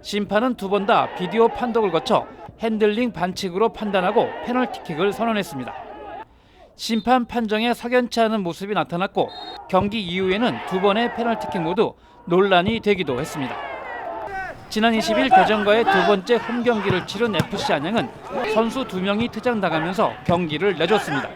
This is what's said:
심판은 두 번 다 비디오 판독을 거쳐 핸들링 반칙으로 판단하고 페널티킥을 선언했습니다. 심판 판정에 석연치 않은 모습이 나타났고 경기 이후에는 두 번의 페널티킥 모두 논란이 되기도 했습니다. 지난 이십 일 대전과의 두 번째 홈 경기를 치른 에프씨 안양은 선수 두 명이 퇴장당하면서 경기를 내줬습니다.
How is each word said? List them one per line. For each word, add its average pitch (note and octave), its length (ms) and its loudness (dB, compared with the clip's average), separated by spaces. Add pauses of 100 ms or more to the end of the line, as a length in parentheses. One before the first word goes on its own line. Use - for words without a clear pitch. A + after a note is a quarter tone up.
심판은 G#3 540 0
두 G3 140 -8
번 G3+ 180 0
다 D#3+ 260 2
비디오 A3 360 2
판독을 A3+ 420 0
거쳐 E3 340 2 (340)
핸들링 A3 520 0
반칙으로 F#3 640 -2
판단하고 G3+ 540 0 (160)
페널티킥을 G3+ 720 -2
선언했습니다. G3 580 -4 (1040)
심판 A3+ 500 0
판정에 A3+ 500 0
석연치 A#3+ 460 0
않은 A3 200 2
모습이 F#3+ 320 -4
나타났고 E3+ 560 0 (400)
경기 G3+ 320 2
이후에는 F#3 680 0
두 F#3 140 0
번의 A3 320 2
페널티킥 A3+ 480 -2
모두 E3+ 320 0 (320)
논란이 F#3+ 540 4
되기도 F3 420 0
했습니다. C#3+ 340 -6 (1120)
지난 A3 260 2
이십 G#3+ 200 0
일 C4+ 140 2
대전과의 G#3+ 540 6
두 F#4+ 80 2 (160)
번째 G3+ 300 4
홈 A#3 260 -2
경기를 G3 420 2
치른 G#3+ 300 -2
에프씨 F#3 360 -2
안양은 D#3+ 380 0 (460)
선수 A3+ 320 0
두 F#3 120 -6
명이 G3+ 300 0
퇴장당하면서 F3+ 960 0
경기를 F3 540 2
내줬습니다. E3+ 560 0